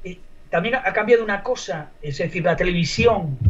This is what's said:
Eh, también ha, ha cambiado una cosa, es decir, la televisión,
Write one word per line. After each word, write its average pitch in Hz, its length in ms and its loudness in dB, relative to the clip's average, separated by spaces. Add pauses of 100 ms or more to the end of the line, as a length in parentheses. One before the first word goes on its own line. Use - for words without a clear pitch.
Eh, 180 160 -12 (300)
también 202 260 0
ha, - 100 -2
ha 190 80 0
cambiado 226 300 4
una 202 200 -4
cosa, 190 480 -6 (100)
es 147 160 -8
decir, 175 260 -4
la 170 120 2
televisión, 180 800 0 (120)